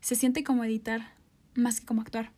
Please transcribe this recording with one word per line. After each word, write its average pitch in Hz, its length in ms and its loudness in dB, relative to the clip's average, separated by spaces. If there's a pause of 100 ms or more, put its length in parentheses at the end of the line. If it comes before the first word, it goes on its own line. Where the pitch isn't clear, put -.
se - 140 -2
siente 254 280 2
como 254 220 2
editar 220 480 -4 (420)
más 240 260 2
que - 40 -20
como 226 160 0
actuar. 226 380 -6